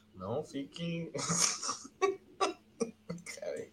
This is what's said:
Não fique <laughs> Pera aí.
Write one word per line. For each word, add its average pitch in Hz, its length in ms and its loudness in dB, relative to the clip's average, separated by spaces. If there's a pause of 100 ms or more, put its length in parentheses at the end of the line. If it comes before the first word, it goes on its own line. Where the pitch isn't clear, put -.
(160)
Não 104 280 -2
fique 170 680 -4
<laughs> 139 60 -2 (2250)
Pera - 160 -4
aí. - 180 -6